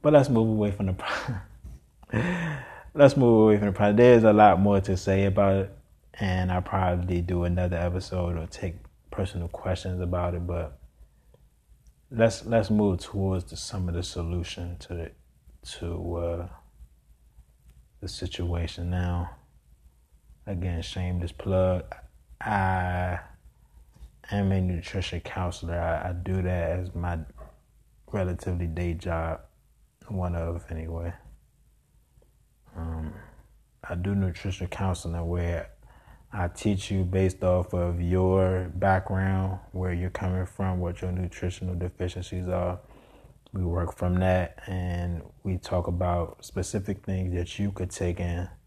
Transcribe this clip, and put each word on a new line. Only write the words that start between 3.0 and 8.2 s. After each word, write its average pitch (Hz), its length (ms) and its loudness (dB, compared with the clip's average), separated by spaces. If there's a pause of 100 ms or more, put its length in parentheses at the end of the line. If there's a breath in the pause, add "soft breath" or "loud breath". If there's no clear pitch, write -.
move 117 260 8
away 107 140 8
from 104 100 2
the 98 60 2
pro-, 104 200 4
there's 120 300 10
a 110 100 10
lot 104 260 10
more 101 220 6
to 95 140 0
say 98 300 2
about 98 300 4
it, 95 220 -4 (380)
and 92 360 0
I'll 90 100 0
probably 90 600 0
do 87 220 -2
another 87 340 0
episode 87 600 -4